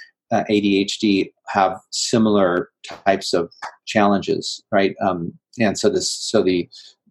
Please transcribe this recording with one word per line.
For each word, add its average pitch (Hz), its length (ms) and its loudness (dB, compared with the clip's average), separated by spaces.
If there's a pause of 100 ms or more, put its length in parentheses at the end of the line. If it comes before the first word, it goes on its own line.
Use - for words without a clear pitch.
(320)
uh, 110 180 0
A 104 120 4
D 101 180 2
H 98 200 -2
D 98 320 2 (180)
have 98 280 0 (140)
similar 104 800 2 (360)
types 98 280 0
of 85 180 -2 (340)
challenges, 101 840 0
right? 98 280 2
Um, 90 340 -4 (260)
and 98 180 0
so 107 120 2
this, 92 220 -2
so - 300 -2
the, 90 260 0 (440)